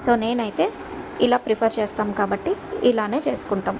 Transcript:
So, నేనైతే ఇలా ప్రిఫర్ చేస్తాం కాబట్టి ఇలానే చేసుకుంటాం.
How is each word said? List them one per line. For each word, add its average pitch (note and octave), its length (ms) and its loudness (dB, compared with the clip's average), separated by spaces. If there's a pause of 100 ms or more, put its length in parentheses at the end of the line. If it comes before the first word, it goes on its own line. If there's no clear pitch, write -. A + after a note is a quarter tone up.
So, B3 60 4 (140)
నేనైతే A#3+ 420 0 (600)
ఇలా A#3+ 180 4
ప్రిఫర్ A3 340 2
చేస్తాం G#3 300 -2 (100)
కాబట్టి G3 320 0 (380)
ఇలానే A3+ 380 0
చేసుకుంటాం. G3 520 -2